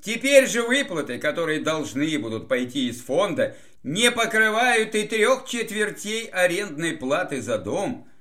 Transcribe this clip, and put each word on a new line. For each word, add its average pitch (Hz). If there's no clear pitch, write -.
Теперь 247
же 220
выплаты, 190
которые 156
должны 151
будут 113
пойти 127
из 113
фонда, 139
не 214
покрывают 220
и 214
трёх 226
четвертей 214
арендной 175
платы 143
за 110
дом, 131